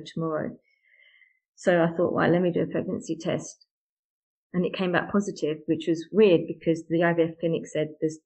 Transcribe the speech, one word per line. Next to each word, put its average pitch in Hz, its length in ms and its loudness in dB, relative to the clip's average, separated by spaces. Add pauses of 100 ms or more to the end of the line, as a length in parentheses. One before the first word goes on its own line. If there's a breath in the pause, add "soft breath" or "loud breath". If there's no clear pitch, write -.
tomorrow. 160 500 -4 (1000 soft breath)
So 175 260 2
I 170 140 4
thought, - 180 0
"Right, 175 160 4
let 175 100 4
me 180 120 2
do 175 100 0
a 165 60 -2
pregnancy 170 480 -6
test." 165 500 -6 (840)
And 180 120 0
it - 80 -4
came 180 200 -2
back - 180 0
positive, 170 460 -2 (100)
which 160 220 -2
was 165 240 -2
weird 185 340 6
because 165 420 -2
the 170 140 0
I 170 120 2
V 165 80 2
F 165 180 -2
clinic 165 260 -2
said 151 340 -4
there's, 156 260 -2